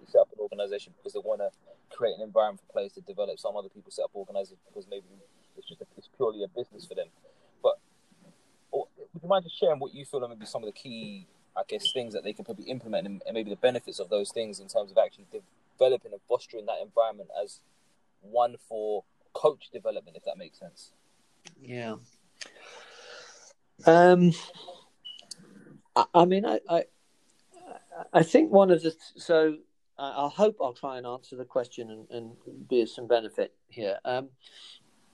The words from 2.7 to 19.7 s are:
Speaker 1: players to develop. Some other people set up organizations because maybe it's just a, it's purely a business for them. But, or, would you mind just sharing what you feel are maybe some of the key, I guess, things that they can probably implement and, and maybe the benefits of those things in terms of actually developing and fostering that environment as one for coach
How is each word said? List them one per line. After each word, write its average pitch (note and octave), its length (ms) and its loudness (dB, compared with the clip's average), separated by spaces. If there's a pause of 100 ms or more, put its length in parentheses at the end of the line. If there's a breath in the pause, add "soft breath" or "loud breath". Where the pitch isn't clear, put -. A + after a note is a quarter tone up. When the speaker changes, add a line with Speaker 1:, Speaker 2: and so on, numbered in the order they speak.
Speaker 1:
players G2+ 200 -6
to G2 80 -20
develop. G2 380 -8
Some G#2 180 -8
other G2 120 -10
people F#2+ 220 -20
set - 140 -6
up - 100 -8
organizations G2 540 -10
because G2 200 -16
maybe G2 180 -14 (520)
it's - 100 -20
just - 120 -20
a, - 60 -18 (120)
it's - 180 -20
purely G#2+ 280 -4
a F#2+ 40 -8
business G2+ 380 -12
for F#2 80 -16
them. F2+ 140 -6 (540 soft breath)
But, - 160 2 (920)
or, - 160 -4 (260)
would E3 100 -16
you E3+ 60 -12
mind F#3 160 2
just E3 140 -18
sharing D3+ 220 2
what C#3 120 -10
you C#3 120 -16
feel C3 200 -6
are A#2+ 40 -8
maybe A2 180 -16
some A#2+ 160 -10
of G#2+ 40 -12
the G#2 60 -10
key, G#2+ 540 -14 (300)
I - 120 -4
guess, - 240 -4
things A#2 220 -6
that G#2 100 -6
they G#2 80 -6
can G#2 120 -14
probably G#2 220 -14
implement G#2+ 400 -6
and, G2+ 200 -12
and A2 80 -10
maybe A2 160 -6
the G2+ 60 -6
benefits B2 420 -2
of F2+ 100 -8
those G2+ 220 -2
things G#2+ 300 -8
in G2 80 -20
terms G#2 220 -4
of F#2+ 60 -4
actually G2 300 0 (520)
developing B2+ 340 2
and G2 160 -16
fostering A#2 380 -6
that E2+ 140 -6
environment G#2 480 -2 (140)
as - 180 -14 (600)
one A#2+ 340 -2 (120)
for G#2+ 360 -6 (300)
coach - 360 0